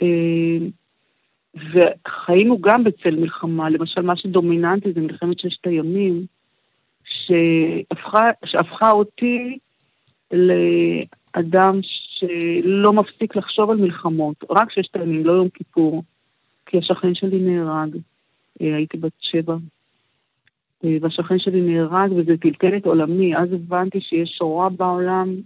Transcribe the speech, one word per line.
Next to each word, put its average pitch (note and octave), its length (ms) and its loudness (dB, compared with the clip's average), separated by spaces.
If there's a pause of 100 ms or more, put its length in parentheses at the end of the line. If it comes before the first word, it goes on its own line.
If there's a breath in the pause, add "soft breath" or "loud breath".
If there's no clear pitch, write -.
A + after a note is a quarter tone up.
אה, E3 560 2 (960)
וחיינו F3 1080 2
גם G#3+ 220 4
בצל F3 320 0
מלחמה, E3 540 -2
למשל D#3+ 320 -2
מה F3 160 0
שדומיננטי F3 760 0
זה E3 80 -2
מלחמת D#3+ 380 -4
ששת F#3 280 -8
הימים, F3 580 -2 (800)
שהפכה, E3 1300 0 (160)
שהפכה E3+ 460 0
אותי A#3+ 680 0 (720)
לאדם F3 1500 2
שלא F3 1120 0
מפסיק G#3+ 420 -2
לחשוב G#3 340 -2
על A3+ 80 0
מלחמות, D#3+ 720 -2
רק A#3 220 2
ששת - 240 -4
הימים, D#3+ 300 -2
לא E3 60 4
יום F#3 180 2
כיפור. D#3+ 540 -2 (680)
כי F#3 60 2
השכן F3+ 380 0
שלי F#3+ 240 -2
נהרג. D#3+ 580 -2 (640)
אה, D#3 140 0
הייתי D#3 220 -4
בת D#3+ 220 -6
שבע. E3 360 -4 (1300)
אה, D#3+ 180 0
והשכן E3 380 -2
שלי F#3 220 0
נהרג, E3+ 500 0
וזה E3 260 2
טלטל F#3 400 0
את G3+ 80 -6
עולמי. E3 520 2
אז F3 160 0
הבנתי F3+ 480 -4
שיש E3+ 400 -4
רוע E3+ 280 0
בעולם, F#3 640 -2 (100)